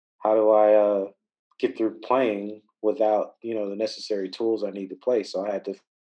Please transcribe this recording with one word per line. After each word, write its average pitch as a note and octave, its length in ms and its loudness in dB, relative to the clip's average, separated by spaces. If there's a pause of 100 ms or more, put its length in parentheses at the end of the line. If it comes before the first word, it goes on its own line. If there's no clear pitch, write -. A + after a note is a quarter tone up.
(220)
how A2 140 2
do G#2+ 140 4
I, G#2+ 240 6
uh, G#2 320 4 (520)
get - 180 -2
through A2 240 -4
playing G#2+ 640 -2 (180)
without, G#2+ 640 0
you A2+ 120 -6
know, G#2 140 -4
the G2+ 80 -8
necessary G#2 540 -6
tools A2 340 -2
I G2+ 60 -6
need F#2+ 180 -10
to F#2+ 80 -12
play? A#2+ 280 0
So A2 200 -6
I G#2 80 -4
had G2 140 -6
to G2 80 -6 (340)